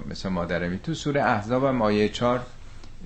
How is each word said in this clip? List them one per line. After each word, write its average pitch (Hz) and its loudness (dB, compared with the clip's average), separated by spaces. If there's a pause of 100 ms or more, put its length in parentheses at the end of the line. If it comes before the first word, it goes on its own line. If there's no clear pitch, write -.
مثل - -6
مادرمی. 87 0
تو 165 -4
سوره 143 0
احزاب 113 2
هم 131 2
آیه 104 4
چهار 123 2 (640)